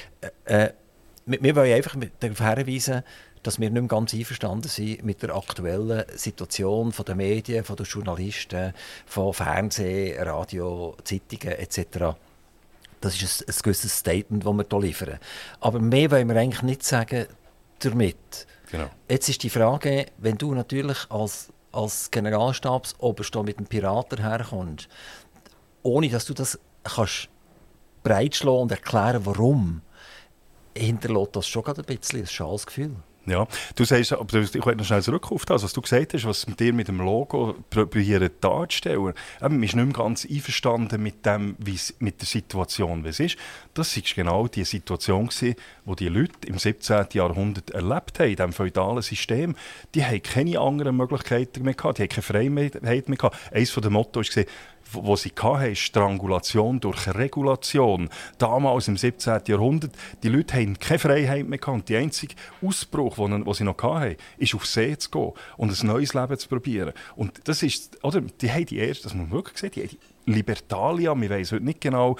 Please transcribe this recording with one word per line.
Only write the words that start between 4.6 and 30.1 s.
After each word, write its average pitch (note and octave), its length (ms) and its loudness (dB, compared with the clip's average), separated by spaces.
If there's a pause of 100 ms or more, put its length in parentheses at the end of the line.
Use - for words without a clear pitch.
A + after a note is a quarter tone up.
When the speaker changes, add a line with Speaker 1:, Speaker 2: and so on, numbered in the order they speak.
Speaker 1:
sind G#2+ 360 -4
mit G#2 180 -2
der G#2 140 -4
aktuellen G2+ 680 -2 (100)
Situation G#2+ 800 -2
von G2+ 120 -8
der F#2+ 100 -4
Medien, G#2+ 480 0
von G2+ 140 -8
den G#2 80 -6
Journalisten, F#2+ 880 -6 (320)
von G2 300 0
Fernsehen, F#2+ 920 -2
Radio, F2 760 -6
Zeitungen - 540 -6
et - 120 -8
cetera. E2+ 460 -2 (840)
Das F#2 180 -2
ist - 220 -2
ein, - 120 -8
ein - 80 -4
gewisses G2+ 360 0
Statement, G2 480 0
das G#2 80 4
wir G#2 160 0
hier G2+ 100 2
liefern. D#2 380 -4 (420)
Aber A2+ 180 2
mehr C3 320 4
wollen C3 200 6
wir A2+ 100 2
eigentlich A#2+ 220 0
nicht C3 220 0
sagen A#2 420 0 (540)
damit. A2+ 640 0 (240)
Speaker 2:
Genau. D#2+ 180 -4 (220)
Speaker 1:
Jetzt C3 180 2
ist C3+ 140 -2
die A#2 80 -4
Frage, C#3 560 2 (100)
wenn A2 220 0
du C#3+ 160 -2
natürlich C3+ 440 -2 (120)
als, G#2+ 400 -4 (200)
als - 400 -4
Generalstabsoberst A#2+ 1200 0 (100)
mit G#2 140 -4
dem G2+ 80 -6
Piraten G#2+ 560 0
herkommst, G#2+ 680 -4 (920)
ohne C#3 260 4
dass A#2 160 0
du - 80 -6
das C3 260 -4 (240)
kannst - 460 -2 (760)
breitschlagen B2 580 4
und A#2+ 80 0
erklären, A2+ 560 2
warum, G2+ 560 4 (920)